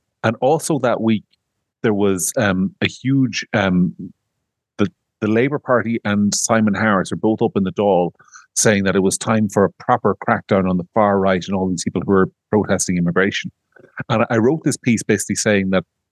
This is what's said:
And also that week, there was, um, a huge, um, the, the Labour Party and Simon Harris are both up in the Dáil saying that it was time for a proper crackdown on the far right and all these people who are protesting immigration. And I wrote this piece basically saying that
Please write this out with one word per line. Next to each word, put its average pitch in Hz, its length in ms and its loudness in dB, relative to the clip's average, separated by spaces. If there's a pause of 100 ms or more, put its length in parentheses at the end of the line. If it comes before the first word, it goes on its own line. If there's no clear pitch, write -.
(220)
And 113 180 0
also 151 380 0
that 117 240 0
week, 110 220 2 (580)
there 113 100 2
was, 98 460 0
um, 95 420 0
a 98 80 -2
huge, 131 640 -2
um, 92 420 0 (840)
the, 101 120 0 (300)
the 107 60 -4
Labour 127 320 0
Party 117 480 -2
and 104 280 0
Simon 110 380 0
Harris 98 400 0
are 87 40 -6
both 107 260 0
up 113 120 0
in 98 100 0
the 90 80 -4
Dáil 90 400 0 (440)
saying 98 280 2
that 95 120 0
it 95 60 2
was 95 160 0
time 110 320 0
for 101 160 2
a 85 60 -2
proper - 440 -2 (100)
crackdown 113 440 0
on 92 80 0
the 87 160 -6
far 101 260 2
right 95 260 0
and 98 80 -6
all 95 140 -2
these 87 160 -4
people - 220 -4
who 98 60 0
are 95 180 4 (200)
protesting 95 460 0
immigration. 90 560 0 (560)
And 117 220 0
I 117 80 0
wrote 139 260 2
this 143 140 -2
piece 113 240 0
basically 101 320 -2
saying 98 360 0
that 92 140 0 (280)